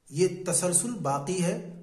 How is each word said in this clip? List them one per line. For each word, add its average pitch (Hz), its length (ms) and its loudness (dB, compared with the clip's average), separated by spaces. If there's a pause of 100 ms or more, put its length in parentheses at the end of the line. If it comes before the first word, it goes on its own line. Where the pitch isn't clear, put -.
(100)
ये 175 360 0
तसलसल 180 460 2
बाकी 147 460 -2
है, 175 220 0 (220)